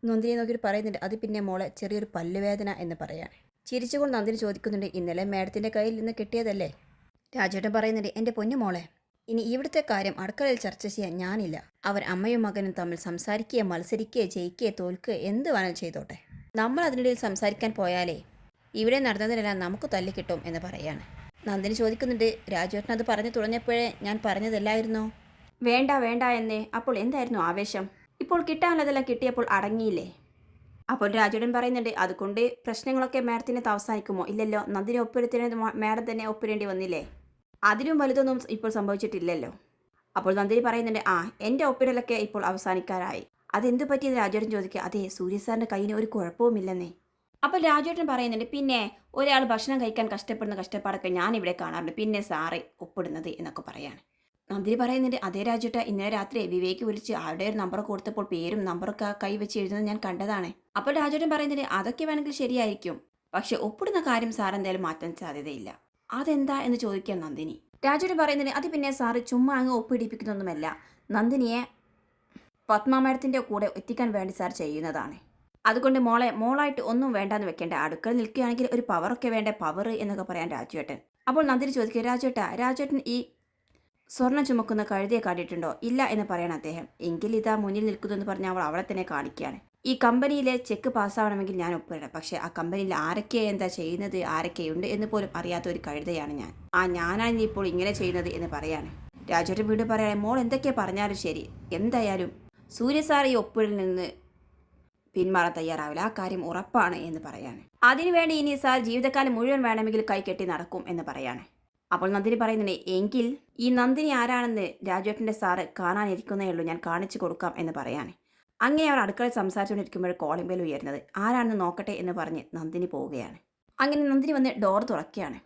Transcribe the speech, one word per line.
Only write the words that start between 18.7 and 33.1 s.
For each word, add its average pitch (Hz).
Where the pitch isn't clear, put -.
ഇവിടെ 233
നടന്നതിനെല്ലാം 214
നമുക്ക് 190
തല്ല് 190
കിട്ടും" 175
എന്ന് 165
പറയാണ്. 151
നന്ദിനി 202
ചോദിക്കുന്നുണ്ട്, 226
"രാജുവേട്ടൻ 190
അത് 226
പറഞ്ഞു 220
തുടങ്ങിയപ്പോഴേ 233
ഞാൻ 202
പറഞ്ഞതല്ലായിരുന്നോ?" 214
"വേണ്ട 254
വേണ്ട 240
എന്നേ, 220
അപ്പോൾ 240
എന്തായിരുന്നു 247
ആവേശം? 196
ഇപ്പോൾ 349
കിട്ടാനുള്ളതെല്ലാം 311
കിട്ടിയപ്പോൾ 247
അടങ്ങിയില്ലേ?" 202
അപ്പോൾ 208
രാജുവേട്ടൻ 220
പറയുന്നുണ്ട്, 247
"അതുകൊണ്ട് 196
പ്രശ്നങ്ങളൊക്കെ 262